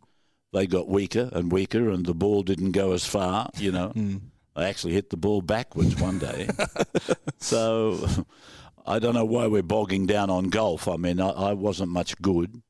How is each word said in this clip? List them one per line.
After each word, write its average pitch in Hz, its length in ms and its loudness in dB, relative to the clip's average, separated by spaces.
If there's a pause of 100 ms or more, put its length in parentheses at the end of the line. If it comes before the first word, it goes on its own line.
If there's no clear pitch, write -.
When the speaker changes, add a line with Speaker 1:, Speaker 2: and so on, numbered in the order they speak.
(540)
Speaker 1:
they 95 140 2
got 90 200 0
weaker 101 460 0
and 85 180 0
weaker, 107 380 2
and 90 160 0
the 87 80 0
ball 101 300 2
didn't 92 280 0
go 95 220 2
as 90 120 -2
far, 98 520 0
you 101 140 -2
know. 90 220 -2
Speaker 2:
<laughs> - 20 -
Mm. 98 260 -4 (340)
Speaker 1:
I 82 120 0
actually 85 260 -4
hit 101 160 0
the - 80 -8
ball 101 240 2
backwards 85 600 0
one 92 180 0
day. - 340 -6
Speaker 2:
<laughs> - 40 -10 (840)
Speaker 1:
So, 113 640 0 (420)
<laughs> - 380 -20
I 110 140 0
don't 117 140 0
know 117 120 2
why 117 220 2
we're 104 160 2
bogging 95 420 0
down 101 240 2
on 92 200 2
golf. 98 380 0
I 87 100 -2
mean, 87 240 0
I, 95 80 2
I 98 240 0
wasn't 95 380 -2
much 87 300 -4
good. 95 480 0